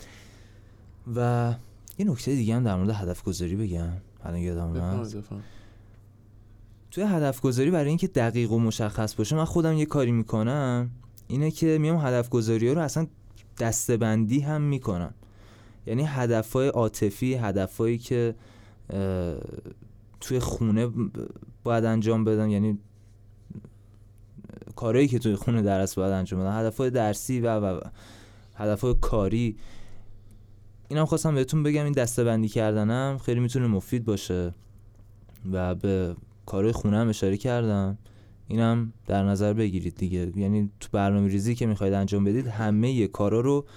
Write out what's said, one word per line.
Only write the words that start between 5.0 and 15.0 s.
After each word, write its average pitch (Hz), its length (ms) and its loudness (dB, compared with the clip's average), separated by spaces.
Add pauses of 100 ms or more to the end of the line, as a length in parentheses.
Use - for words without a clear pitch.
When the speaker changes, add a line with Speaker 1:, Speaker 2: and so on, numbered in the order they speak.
Speaker 2:
بفرمایید. 104 320 -12 (1400)
Speaker 1:
توی 180 120 -4
هدف 151 380 2
گذاری 131 300 2
برای 147 180 2
اینکه 175 180 0
دقیق 117 440 0
و 117 80 4
مشخص 110 560 0
باشه، 110 200 0
من 160 100 2
خودم 160 280 2
یه 151 120 2
کاری 139 260 2
می‌کنم، 123 800 0 (360)
اینه 147 240 0
که 160 260 2
میام 156 200 2
هدف 123 320 0
گذاری‌ها 113 440 2
رو 170 80 2
اصلاً 156 260 -2 (520)
دسته‌بندی 113 800 2
هم 147 220 -2
می‌کنم. 127 520 -2 (760)